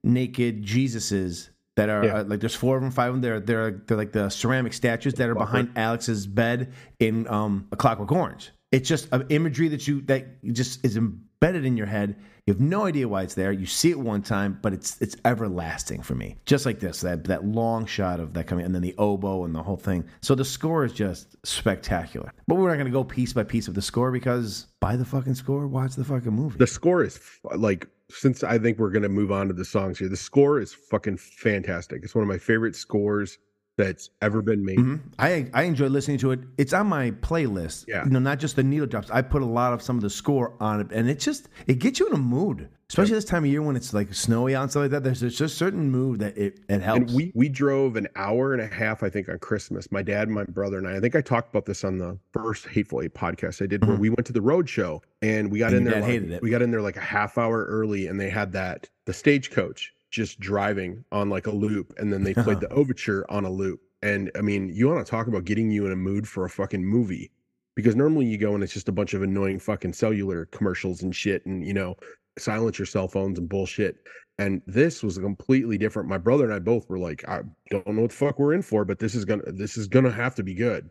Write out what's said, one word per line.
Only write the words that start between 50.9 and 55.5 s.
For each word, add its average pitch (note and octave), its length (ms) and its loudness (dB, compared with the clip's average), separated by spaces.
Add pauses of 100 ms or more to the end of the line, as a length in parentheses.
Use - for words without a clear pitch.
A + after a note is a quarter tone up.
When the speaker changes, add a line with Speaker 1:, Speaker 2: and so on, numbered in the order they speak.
Speaker 2:
I - 20 -2
think A#2+ 160 0
I D#3 60 6
talked A#2+ 280 0
about G#2 160 0
this - 200 -6
on F#2 120 0
the F#2 220 -6 (140)
first A2 340 -4
Hateful - 340 -2
Eight D#2+ 140 -6
podcast F2 480 -4
I G2 40 -2
did, G2 160 0
where G#2 100 6
Speaker 1:
Mm-hmm. G2 80 2
Speaker 2:
we A2 80 4
went A#2+ 180 0
to B2 60 -10
the A2+ 80 2
road D3 280 2
show, F2 320 -2 (200)
and G#2+ 300 0